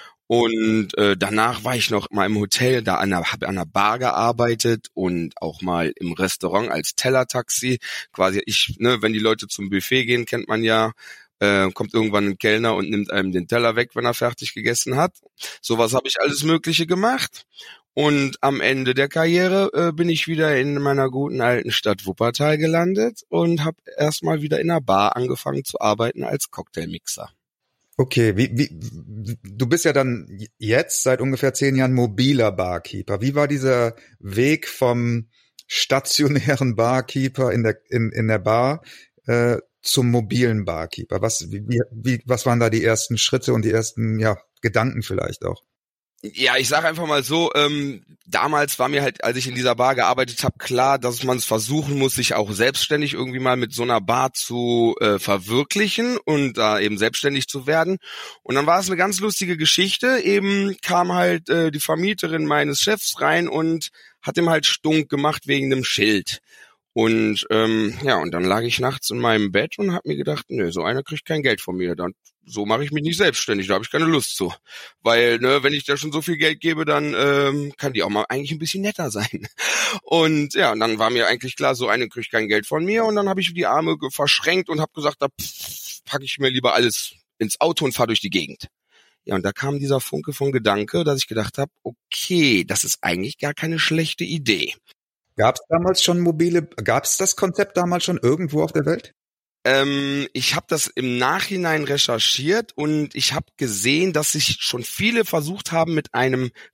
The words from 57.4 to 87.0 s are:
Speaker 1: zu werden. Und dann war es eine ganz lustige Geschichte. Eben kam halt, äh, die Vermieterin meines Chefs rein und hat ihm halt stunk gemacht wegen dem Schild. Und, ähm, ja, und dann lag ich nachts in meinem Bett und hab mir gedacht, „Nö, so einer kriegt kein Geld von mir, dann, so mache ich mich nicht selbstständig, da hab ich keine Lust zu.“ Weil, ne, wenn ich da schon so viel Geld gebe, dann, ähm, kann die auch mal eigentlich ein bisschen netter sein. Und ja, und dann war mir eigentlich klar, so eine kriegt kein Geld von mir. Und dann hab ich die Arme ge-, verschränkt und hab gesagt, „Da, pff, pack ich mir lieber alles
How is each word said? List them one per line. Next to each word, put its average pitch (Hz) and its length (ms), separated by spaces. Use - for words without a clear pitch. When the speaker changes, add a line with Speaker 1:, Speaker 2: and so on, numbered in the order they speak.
Speaker 1:
zu 135 200
werden. 160 320
Und - 140
dann 143 100
war 170 140
es 190 80
eine 185 100
ganz 190 220
lustige 185 380
Geschichte. 196 640
Eben 196 580
kam 180 320
halt, 180 360
äh, 165 200
die 151 100
Vermieterin 160 680
meines 147 340
Chefs - 400
rein 165 260
und 160 420
hat 131 140
ihm 170 120
halt 156 160
stunk 156 440
gemacht 147 360
wegen 139 240
dem 131 140
Schild. 107 580
Und, 113 580
ähm, 110 420
ja, 131 140
und 82 140
dann 85 120
lag 98 200
ich 120 160
nachts 135 320
in 120 80
meinem 110 320
Bett 110 260
und 196 160
hab 175 140
mir 151 80
gedacht, 143 340
„Nö, 95 220
so 87 100
einer 120 220
kriegt - 220
kein 151 180
Geld 117 180
von 92 160
mir, 90 180
dann, 87 180
so 104 220
mache 110 180
ich 147 80
mich 147 120
nicht 165 140
selbstständig, 117 500
da 98 80
hab 101 80
ich - 80
keine 156 140
Lust 156 300
zu.“ 87 160
Weil, 117 340
ne, 131 240
wenn 139 120
ich 143 120
da 143 100
schon 143 160
so 151 120
viel 165 140
Geld 156 220
gebe, 160 260
dann, 147 300
ähm, 139 640
kann 139 160
die 104 80
auch 98 80
mal 104 200
eigentlich 139 220
ein 160 60
bisschen 160 240
netter 190 300
sein. 104 360
Und 156 540
ja, 170 160
und 107 80
dann 113 180
war 110 140
mir 117 160
eigentlich 120 280
klar, 135 200
so 123 120
eine 113 220
kriegt - 220
kein 110 160
Geld 107 180
von 156 180
mir. 220 220
Und 214 100
dann 202 140
hab 190 80
ich 185 160
die 175 140
Arme 160 320
ge-, 147 120
verschränkt 160 580
und 156 120
hab 156 120
gesagt, 147 280
„Da, 139 80
pff, - 760
pack 139 180
ich 131 160
mir 135 100
lieber 127 240
alles 120 400